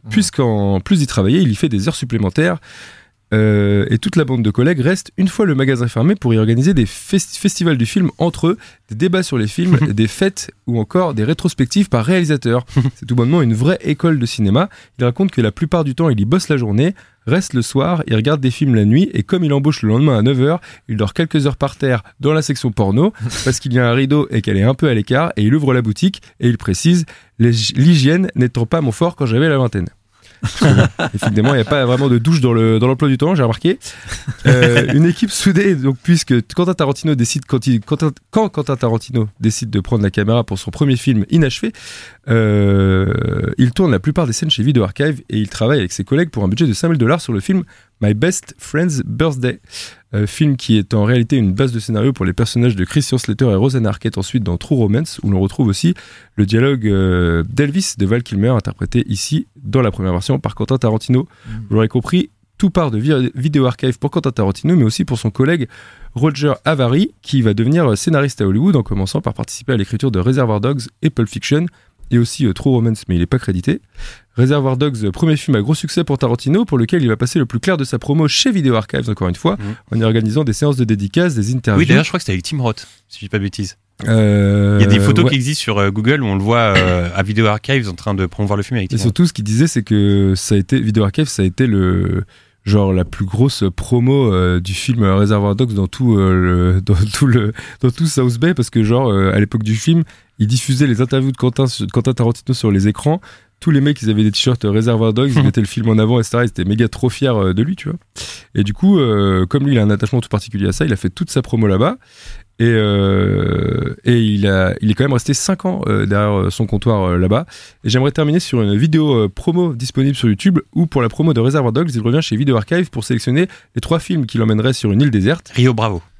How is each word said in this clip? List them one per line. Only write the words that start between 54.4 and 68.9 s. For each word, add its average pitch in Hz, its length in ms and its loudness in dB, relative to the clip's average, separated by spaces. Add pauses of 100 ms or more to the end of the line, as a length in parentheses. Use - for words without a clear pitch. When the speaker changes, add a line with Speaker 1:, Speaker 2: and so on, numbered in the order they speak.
Speaker 1:
dans 87 140 -2
True - 180 -2
Romance, 120 480 0
où 101 60 0
l'on 95 120 2
retrouve 98 260 0
aussi 165 280 0 (400)
le 104 100 2
dialogue, 113 420 0
euh, 90 600 2
d'Elvis 143 480 -2
de 101 80 0
Val 117 180 0
Kilmer, 107 260 -2
interprété - 600 -2
ici - 380 -4 (140)
dans 120 200 0
la 110 100 0
première 92 220 -4
version 98 260 -2
par - 160 -6
Quentin 131 220 -2
Tarantino. 123 460 0
Speaker 3:
Mm. - 280 -16 (180)
Speaker 1:
Vous 107 60 -2
l'aurez 110 140 4
compris, 147 400 -2 (280)
tout 196 120 2
part 160 220 0
de 107 80 -2
Vi-, 131 360 0
Video 139 300 0
Archive 123 340 -2
pour 147 120 -4
Quentin 147 200 -2
Tarantino, 117 460 0
mais 135 80 4
aussi - 180 -2
pour 120 160 -4
son 113 100 -2
collègue 139 380 -2 (460)
Roger 139 400 0 (100)
Avary, 143 480 0 (100)
qui 135 200 0
va 110 120 2
devenir 120 440 2
scénariste 143 440 -2
à 101 60 2
Hollywood 143 300 2
en 113 60 0
commençant 98 360 -4